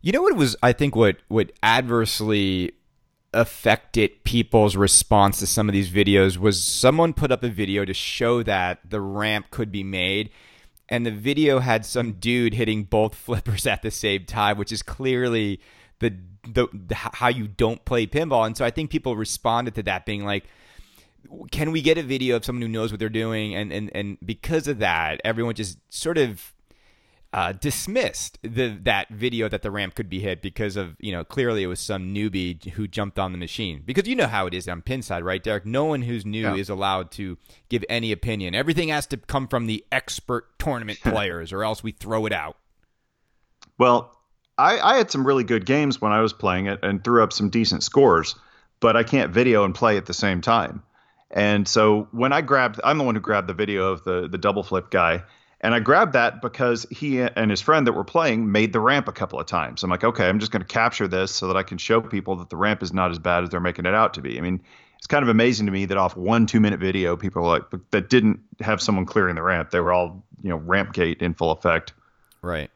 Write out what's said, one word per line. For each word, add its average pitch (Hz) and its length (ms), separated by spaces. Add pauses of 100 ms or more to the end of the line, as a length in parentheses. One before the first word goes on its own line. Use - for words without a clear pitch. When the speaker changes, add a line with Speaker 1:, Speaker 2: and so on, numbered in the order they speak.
Speaker 1:
You 190 120
know 302 80
what 370 140
was, 139 280
I 123 80
think 139 240
what, 107 220 (100)
what 104 240 (100)
adversely 107 1080 (640)
affected - 880
people's 110 540
response 98 640
to 101 60
some 107 220
of 101 60
these 98 160
videos 95 480
was 92 260
someone 156 480
put 147 200
up 123 120
a 120 60
video 98 340
to 95 100
show 120 500
that 92 360 (100)
the 104 120
ramp 104 500
could 107 200
be 98 120
made, 95 460 (580)
and 120 180
the 113 60
video 135 480
had 113 260
some 120 280
dude 117 400
hitting 110 320
both 107 300
<laughs> - 100
flippers 110 420
at 104 140
the 110 100
same 98 340
time, 104 320
which 101 140
is 107 100
clearly 120 760 (400)
the, 110 160 (320)
the, 120 260
the, 101 220
h-, - 200
how 127 120
you 120 200
don't 113 360
play 117 240
pinball. 143 400
And 113 80
so 135 80
I 117 80
think 156 180
people 131 280
responded 117 580
to 107 80
that 92 220
being 101 180
like, 101 220 (1040)
"Can 156 200
we 160 100
get 160 160
a 160 60
video 127 340
of 110 80
someone 123 160
who 113 80
knows 110 220
what 104 80
they're 110 100
doing?" 110 440
And, 98 200
and, 104 200
and 101 320
because 147 420
of 131 120
that, 82 460
everyone 113 300
just 101 220 (120)
sort 165 280
of, 120 360 (800)
uh, 90 180
dismissed 160 920
the, 117 400
that 98 260
video 110 400
that 104 120
the 107 80
ramp 98 240
could 104 160
be 92 120
hit 95 200
because 101 360
of, 87 240
you 104 100
know, 85 140
clearly 117 380
it 90 40
was 90 140
some 95 320
newbie 95 580
who 104 160
jumped 101 320
on 95 140
the 87 40
machine. 85 480
Because 180 220
you 254 80
know 180 120
how 101 180
it 87 80
is 90 160
on 85 120
Pinside, 117 400
right, 92 220
Derek? 104 220
No 127 180
one 147 200
who's 117 220
new 110 180
Speaker 2:
Yeah. 101 120
Speaker 1:
is 98 140
allowed 95 420
to 92 260 (300)
give 117 220
any 113 240
opinion. 98 420
Everything 156 320
has 151 200
to 135 100
come 135 320
from 117 180
the 110 240
expert - 680
tournament 113 400
Speaker 2:
<laughs> - 40
Speaker 1:
players, 92 480
or 98 140
else 110 180
we 110 80
throw 110 340
it 107 60
out. 78 240 (1200)
Speaker 2:
Well, 120 400 (400)
I, 180 220
I 185 160
had 226 160
some 135 160
really 135 160
good 113 220
games 139 340
when 107 140
I 107 80
was 110 100
playing 95 360
it 98 160
and 98 200
threw 117 180
up 104 120
some 104 160
decent 98 340
scores, 98 520 (440)
but 113 160
I 117 80
can't 113 300
video 113 320
and 92 100
play 110 220
at 92 80
the - 80
same 92 260
time. 110 440 (480)
And 104 360
so 107 440
when 127 200
I 147 80
grabbed, 127 420
I'm 147 160
the 147 60
one 120 120
who 107 40
grabbed 98 300
the 92 40
video 95 380
of 85 140
the, 90 240
the 92 80
double 98 260
flip - 260
guy, 85 340 (380)
and 113 120
I 117 60
grabbed 147 340
that 117 300
because 120 480
he 135 280
and 110 300
his 98 100
friend 151 280
that 117 60
were 98 100
playing 113 480
made 107 200
the 113 80
ramp 131 280
a 98 40
couple - 280
of 73 80
times. 78 360
I'm 92 60
like, 90 140
"Okay, 110 240
I'm 98 100
just 104 140
gonna 95 140
capture 113 420
this 92 260
so 95 140
that 92 100
I 95 60
can 90 160
show 113 220
people 95 340
that 87 140
the 82 80
ramp 101 260
is 85 100
not 92 160
as 85 80
bad 87 260
as 85 60
they're 87 100
making 87 280
it 95 80
out 107 200
to 71 60
be." 62 160
I 71 40
mean, 90 200 (360)
it's - 100
kind 147 160
of 120 60
amazing 110 360
to 101 60
me 98 140
that 98 120
off 92 180
one 107 300
two-minute 107 340
video, 90 380
people 87 240
were 85 60
like, 85 160 (280)
that 98 180
didn't 110 320 (180)
have 107 200
someone 95 260
clearing 92 300
the 82 60
ramp. 85 300
They 90 80
were 87 120
all, 90 320 (200)
you 95 60
know, 82 80
ramp 95 360
gate 85 280
in 85 120
full 82 180
effect. 82 420 (500)
Speaker 1:
Right. 82 320